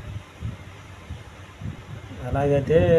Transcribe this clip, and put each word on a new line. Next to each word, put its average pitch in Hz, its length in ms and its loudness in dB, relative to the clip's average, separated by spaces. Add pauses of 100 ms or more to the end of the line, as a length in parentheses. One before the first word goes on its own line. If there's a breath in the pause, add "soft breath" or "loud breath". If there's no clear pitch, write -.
(2250)
అలాగైతే 139 500 4 (200)